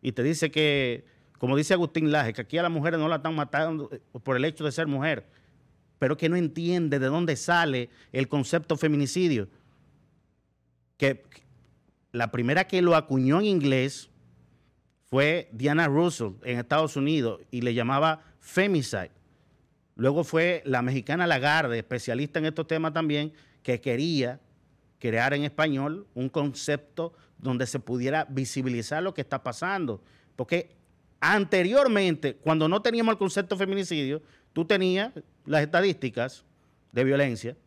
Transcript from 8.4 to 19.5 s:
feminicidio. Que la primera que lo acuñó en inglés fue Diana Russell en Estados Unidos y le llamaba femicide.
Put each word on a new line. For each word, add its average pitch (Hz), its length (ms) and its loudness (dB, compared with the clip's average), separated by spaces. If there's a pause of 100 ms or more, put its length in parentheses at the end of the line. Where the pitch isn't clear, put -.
feminicidio. 147 760 0 (1500)
Que 139 260 0 (880)
la 120 200 -2
primera 131 340 2
que 185 160 0
lo 170 140 6
acuñó 139 440 2
en 208 60 2
inglés 139 640 0 (960)
fue 147 460 2
Diana 147 360 2
Russell 143 460 0 (100)
en 123 160 -2
Estados 147 360 0
Unidos 139 460 0 (100)
y 123 100 -6
le 120 120 0
llamaba 139 500 0 (160)
femicide. 160 720 -2 (840)